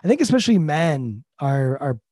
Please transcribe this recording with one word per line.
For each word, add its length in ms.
I 60
think 100
especially 380
men 640
are, 380
are 220